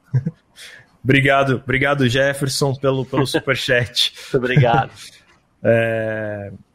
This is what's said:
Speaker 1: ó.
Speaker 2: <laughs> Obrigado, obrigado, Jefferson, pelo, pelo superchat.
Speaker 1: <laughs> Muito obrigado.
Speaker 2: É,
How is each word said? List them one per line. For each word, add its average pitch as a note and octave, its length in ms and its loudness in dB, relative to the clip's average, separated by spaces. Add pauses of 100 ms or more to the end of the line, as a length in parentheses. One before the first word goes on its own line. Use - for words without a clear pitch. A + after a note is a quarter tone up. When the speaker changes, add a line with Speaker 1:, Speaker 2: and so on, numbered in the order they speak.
(140)
Speaker 1:
ó. C3+ 220 -2
Speaker 2:
<laughs> - 80 -20 (600)
Obrigado, C3+ 580 2
obrigado, C#3 460 0
Jefferson, C#3 680 0
pelo, C3+ 300 -2
pelo C3 220 -2
superchat. B2+ 880 -2 (100)
Speaker 1:
<laughs> - 80 -10
Muito - 60 -2
obrigado. A#2+ 520 2 (720)
Speaker 2:
É, A2 880 -2 (240)